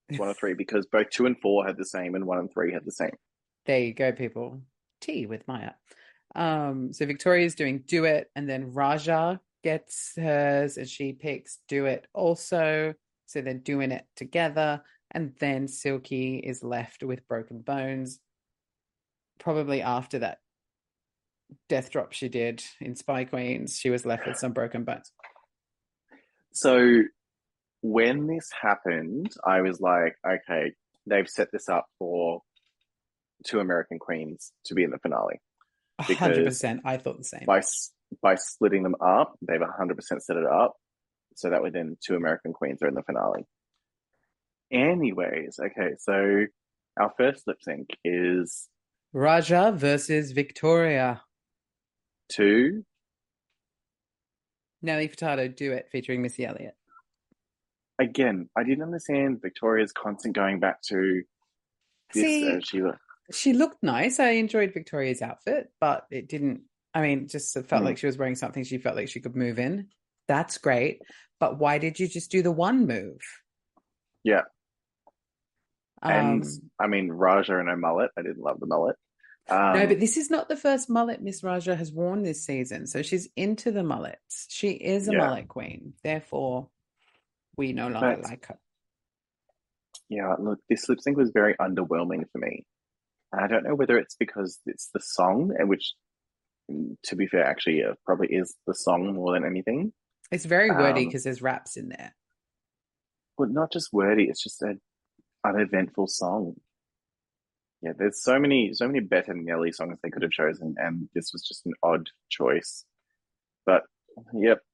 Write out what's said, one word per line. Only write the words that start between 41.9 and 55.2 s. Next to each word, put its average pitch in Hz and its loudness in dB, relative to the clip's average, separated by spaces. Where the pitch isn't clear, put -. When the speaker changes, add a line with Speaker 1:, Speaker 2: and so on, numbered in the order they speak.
Speaker 1:
two 95 -2
American 82 -2
queens 69 -6
are 76 2
in 69 0
the 67 -4
finale. 50 -2
Anyways, 123 0
okay, 95 -2
so 101 2
our 104 2
first 135 2
lip - -4
sync 71 -8
is 90 0
Speaker 2:
Raja 165 4
versus 143 2
Victoria. 143 2
Speaker 1:
to 123 4
Speaker 2:
Nelly 156 0
Furtado, 135 -2